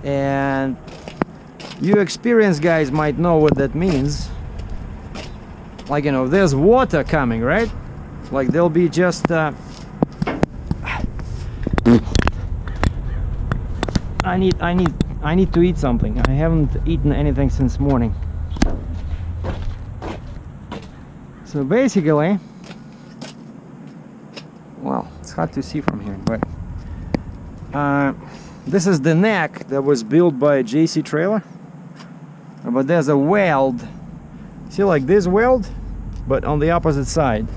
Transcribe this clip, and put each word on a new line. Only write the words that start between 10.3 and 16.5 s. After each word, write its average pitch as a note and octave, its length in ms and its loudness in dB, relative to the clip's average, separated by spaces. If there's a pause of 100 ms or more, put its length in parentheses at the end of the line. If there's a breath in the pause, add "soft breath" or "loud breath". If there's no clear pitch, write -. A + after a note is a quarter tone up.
I F#3 140 2
need, F#3+ 220 4
I E3+ 140 0
need, F3+ 200 4 (280)
I D3+ 140 0
need F#3+ 180 4
to E3+ 80 6
eat F3 160 4
something. A2+ 500 0
I C3 40 4
haven't D#3 440 2 (120)